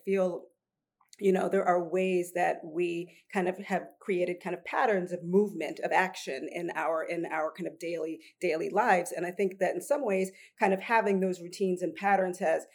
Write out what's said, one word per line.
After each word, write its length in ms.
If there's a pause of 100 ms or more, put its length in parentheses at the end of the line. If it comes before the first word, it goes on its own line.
feel, 400 (760)
you 120
know, 160
there 160
are 180
ways 540
that 280
we 480 (220)
kind 140
of 100
have 240 (160)
created 420
kind 140
of 100
patterns 460
of 140
movement, 580
of 80
action 640
in 240
our, 260
in 240
our 260
kind 140
of 140
daily, 400 (200)
daily 300
lives. 400
And 160
I 60
think 260
that 160
in 60
some 240
ways, 260 (300)
kind 120
of 80
having 380
those 220
routines 420
and 140
patterns 420
has, 360